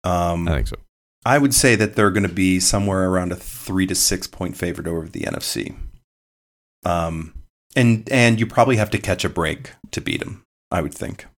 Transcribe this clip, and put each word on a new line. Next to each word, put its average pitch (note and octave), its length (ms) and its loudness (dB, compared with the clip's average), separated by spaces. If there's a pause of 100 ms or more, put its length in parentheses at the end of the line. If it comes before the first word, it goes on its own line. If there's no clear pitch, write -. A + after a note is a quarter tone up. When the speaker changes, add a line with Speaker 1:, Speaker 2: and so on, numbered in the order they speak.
Speaker 1:
Um, F2 440 0
Speaker 2:
I D#2+ 80 0
think C2 120 -2
so. - 80 -8 (500)
Speaker 1:
I C3 120 4
would C#3 160 4
say B2 220 4
that G#2+ 200 0
they're G#2 160 4
gonna G2 160 0
be F#2 320 2
somewhere F#2+ 500 0
around F2+ 220 0
a F2+ 40 -4
three - 520 -2
to F#2 80 -2
six - 320 0
point F2 300 -8
favorite E2 300 -4
over E2 200 -4
the - 200 -8
N - 80 -4
F - 80 -8
C. - 300 -6 (1080)
Um, E2 500 -4 (420)
and, A#2 360 4
and A#2 280 4
you A#2 60 2
probably A#2+ 300 4
have G#2+ 160 2
to G#2+ 80 0
catch - 240 -2
a F2 60 -2
break D#2 420 -4 (200)
to - 100 -6
beat - 200 -4
'em, - 220 -12 (260)
I F2 120 0
would D2 120 -4
think. - 320 -10 (140)